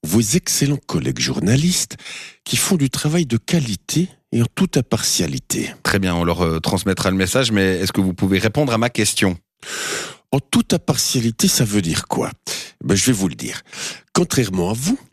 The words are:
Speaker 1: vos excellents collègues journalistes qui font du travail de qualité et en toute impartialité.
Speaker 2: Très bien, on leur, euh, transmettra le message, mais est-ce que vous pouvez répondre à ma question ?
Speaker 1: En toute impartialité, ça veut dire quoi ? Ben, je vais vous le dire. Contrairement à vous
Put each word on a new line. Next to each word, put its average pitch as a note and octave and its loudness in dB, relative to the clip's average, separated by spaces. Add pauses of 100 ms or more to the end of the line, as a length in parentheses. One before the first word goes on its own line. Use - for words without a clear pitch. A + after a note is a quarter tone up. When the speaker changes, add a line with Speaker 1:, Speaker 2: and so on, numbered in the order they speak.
Speaker 1:
vos F#2 2
excellents C#3 0 (100)
collègues - -2
journalistes C3+ 2 (480)
qui - -2
font - 2
du C#3 2
travail D#3+ 0
de A#2+ 0
qualité D3+ 0 (220)
et A#2 2
en A#2 2
toute - 0
impartialité. - -2 (120)
Speaker 2:
Très - 2
bien, F#2 0
on E2+ 2
leur, E2+ 2
euh, E2 0
transmettra F#2+ 0
le F#2+ 2
message, A2+ 2
mais F#2+ 4
est-ce F#2+ -2
que - 0
vous F#2 2
pouvez F#2+ 2
répondre A#2+ 0
à A2+ 0
ma A#2+ 0
question ? G2+ 0 (920)
Speaker 1:
En C#3 2
toute - 0
impartialité, B2+ 0
ça - 2
veut G#2 0
dire E2 -2
quoi ? - -2 (500)
Ben, E3+ 2
je F#3+ 2
vais C3 4
vous F#2+ 2
le C2+ -6
dire. - -10 (500)
Contrairement G2 0
à - 0
vous D3 -2 (140)